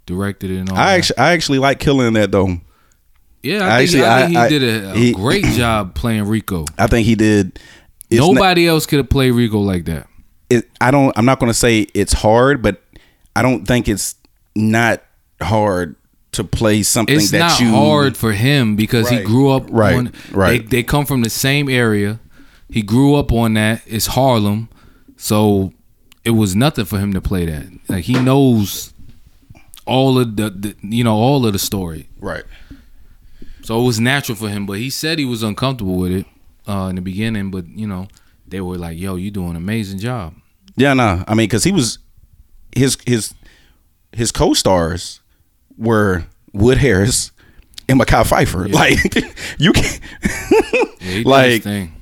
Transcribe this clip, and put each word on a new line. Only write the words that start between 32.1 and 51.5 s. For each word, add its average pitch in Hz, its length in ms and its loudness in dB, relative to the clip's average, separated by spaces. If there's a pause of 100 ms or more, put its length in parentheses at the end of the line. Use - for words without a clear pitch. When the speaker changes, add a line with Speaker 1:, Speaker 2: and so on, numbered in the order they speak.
Speaker 2:
Right. 85 240 -10 (1200)
Speaker 1:
So 113 180 -4
it - 40 2
was 117 140 0
natural 127 360 -2
for 104 140 -8
him, 101 160 -8
but 98 120 -8
he 123 120 -8
said 156 300 -6
he 143 60 -2
was 117 180 -6
uncomfortable 110 540 -4
with 90 140 -2
it, 92 140 -4 (420)
uh, 98 220 -6
in 92 60 -6
the 92 60 -8
beginning, 98 500 -6
but, 90 160 -8
you 107 200 -10
know, 95 200 -8 (400)
they 95 140 -10
were 90 160 -8
like, 85 200 -10
"Yo, 95 180 -8
you 95 160 -8
do 95 160 -6
an 85 80 -8
amazing 98 440 -6
job." 104 340 -8 (420)
Speaker 2:
Yeah, 135 180 2
nah. 104 340 2
I 107 80 0
mean, 110 140 2
'cause 107 140 -2
he 175 80 0
was, 139 280 -2 (760)
his, 127 300 0
his, 120 280 -2 (760)
his 110 200 -4
co-stars 90 880 0 (580)
were 104 480 0 (280)
Wood 120 260 4
Harris 110 520 2 (560)
and 135 120 4
Mekhi 117 280 4
Phifer. 95 420 0
Speaker 1:
Yeah. - 60 -2
Speaker 2:
Like, - 600 0 (140)
<laughs> - 100 -16
you 226 140 4
can't, - 260 0 (240)
<laughs> - 60 0 (720)
Speaker 1:
Yeah, 92 100 -8
he 92 40 -4
did - 20 -
his 117 80 -2
Speaker 2:
like, 127 380 4